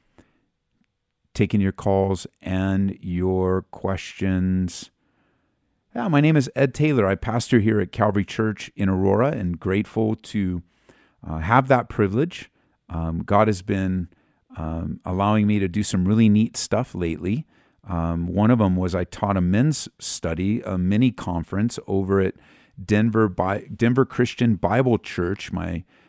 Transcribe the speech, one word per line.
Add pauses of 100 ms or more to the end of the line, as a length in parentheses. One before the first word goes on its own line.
(1400)
Taking
your
calls (160)
and
your
questions. (1080)
Yeah,
my
name
is
Ed
Taylor.
I
pastor
here
at
Calvary
Church
in
Aurora
and
grateful
to, (600)
uh,
have
that
privilege. (460)
Um,
God
has
been, (480)
um,
allowing
me
to
do
some
really
neat
stuff
lately. (400)
Um,
one
of
'em
was
I
taught
a
men's (100)
study,
a
mini
conference
over
at (480)
Denver
Bi-,
Denver
Christian
Bible
Church.
My (240)